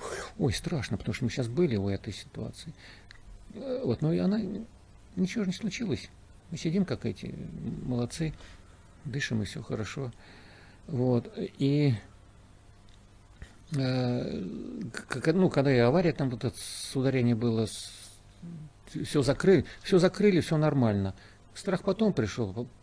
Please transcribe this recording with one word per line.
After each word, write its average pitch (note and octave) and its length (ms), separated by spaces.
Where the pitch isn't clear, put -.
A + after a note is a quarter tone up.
«Ой, C3 140
страшно, - 460
потому - 160
что - 100
мы A2+ 60
щас B2 180
были C3 280
у G2 120
этой G2 240
ситуации». - 600
Э, C4 300
вот, A#2 180
но D#3 100
и F3 60
она, F#3+ 220
ничего F#3 280
же F#3 60
не - 60
случилось. G3+ 520
Мы E3 80
сидим, F3+ 280
как - 180
эти, - 300
молодцы, B2+ 480
дышим, B2 380
и - 20
всё - 180
хорошо. B2 500
Вот, B2 500
и, C#3 580
э, B2+ 680
к-, - 280
к-, D#3+ 120
ну, F#3 180
когда C#3 240
и B2 40
авария D3+ 340
там, C3+ 180
вот A#2+ 140
это A#2+ 120
с-, - 400
ударение B2+ 380
было, A2+ 320
с-, - 260
всё D3 180
закрыли, D#3 420
всё F#3 160
закрыли, F#3 420
всё - 160
нормально. A#2 580
Страх - 280
потом G3 300
пришёл. G2+ 560